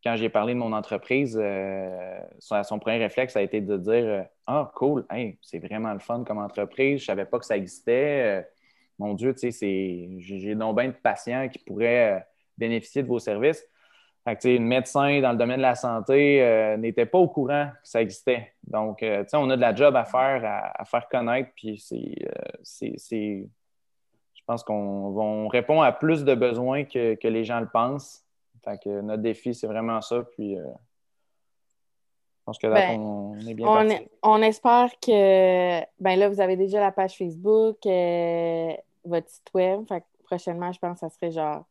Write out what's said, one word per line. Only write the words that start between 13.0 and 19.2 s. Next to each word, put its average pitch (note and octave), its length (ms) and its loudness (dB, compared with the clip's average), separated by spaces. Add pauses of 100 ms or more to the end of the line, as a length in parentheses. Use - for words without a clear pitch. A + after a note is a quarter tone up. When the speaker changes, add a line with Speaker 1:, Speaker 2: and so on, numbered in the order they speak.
Speaker 1:
de B2 40 -6
vos B2 120 0
services. » A#2 460 -2 (580)
Fait A2+ 120 -4
que, - 60 -18
tu C3 80 2
sais, B2 60 6
une A#2 120 2
médecin C#3 520 2
dans C3 120 2
le A#2+ 80 0
domaine A#2+ 180 0
de C3+ 60 0
la B2+ 100 4
santé, C3 720 4
euh, A2 340 4
n'était A2+ 300 0
pas F3+ 100 2
au F3+ 100 6
courant C#3+ 420 -2 (120)
que - 80 -20
ça A2+ 140 2
existait. A#2 500 -4 (140)
Donc, G#2+ 340 -4
euh, G#2 220 -2